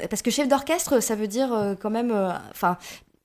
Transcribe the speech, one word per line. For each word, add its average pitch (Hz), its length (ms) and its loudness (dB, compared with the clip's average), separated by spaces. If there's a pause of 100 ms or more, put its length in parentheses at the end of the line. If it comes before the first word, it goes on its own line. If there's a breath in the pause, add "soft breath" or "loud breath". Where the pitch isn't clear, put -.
parce 208 140 -4
que 240 80 2
chef 277 160 2
d'orchestre, 277 540 2
ça 226 140 0
veut 214 120 -2
dire, 240 260 0
euh, 202 260 0
quand 214 120 -4
même, 233 200 0
euh, 196 200 2 (200)
enfin, 180 260 0 (480 loud breath)